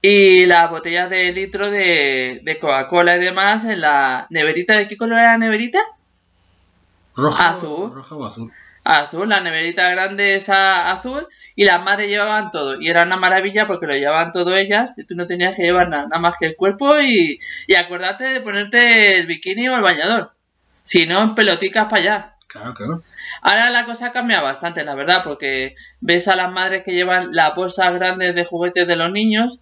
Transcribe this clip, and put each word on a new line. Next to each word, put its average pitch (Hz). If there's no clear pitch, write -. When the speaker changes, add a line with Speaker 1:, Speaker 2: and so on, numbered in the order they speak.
Speaker 1:
Y 190
las 170
botellas 170
de 185
litro 196
de, 143
de 160
Coca-Cola 175
y -
demás 190
en 208
la 139
neverita. 165
¿De 202
qué 208
color 226
era 233
la 226
neverita? 226
Speaker 2:
Roja, 147
Speaker 1:
Azul. 165
Speaker 2:
roja 135
o 143
azul. 113
Speaker 1:
Azul, 160
la 202
neverita 170
grande 196
esa 190
azul. 254
Y 202
las 180
madres 202
llevaban 208
todo. 139
Y 156
era 170
una 185
maravilla 190
porque 175
lo 147
llevaban 151
todo 180
ellas. 208
Y -
tú 175
no 175
tenías 180
que 196
llevar 175
nada, 147
nada 160
más 170
que 170
el 160
cuerpo. 233
Y, 196
y 190
acordarte 180
de 262
ponerte 208
el 165
bikini 185
o 254
el 240
bañador. 185
Si 165
no, 180
en 220
peloticas 202
pa' 220
allá. 196
Speaker 2:
Claro, -
claro. 131
Speaker 1:
Ahora 226
la 240
cosa 233
cambia 233
bastante, 160
la 147
verdad, 165
porque 135
ves 175
a 190
las 180
madres 185
que 185
llevan 180
las 156
bolsas 180
grandes 185
de 175
juguetes 175
de 175
los 165
niños 220